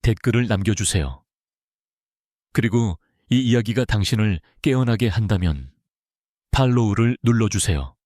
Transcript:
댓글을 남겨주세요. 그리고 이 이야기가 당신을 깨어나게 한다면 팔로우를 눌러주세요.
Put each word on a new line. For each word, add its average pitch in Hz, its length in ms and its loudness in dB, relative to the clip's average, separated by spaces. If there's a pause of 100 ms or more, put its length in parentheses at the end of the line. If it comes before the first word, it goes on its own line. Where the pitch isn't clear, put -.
댓글을 113 460 0
남겨주세요. 95 760 -2 (1300)
그리고 117 480 0 (300)
이 123 100 4
이야기가 117 460 0
당신을 107 540 -2 (220)
깨어나게 123 460 0
한다면 90 640 -2 (800)
팔로우를 117 720 2
눌러주세요. 101 720 0 (100)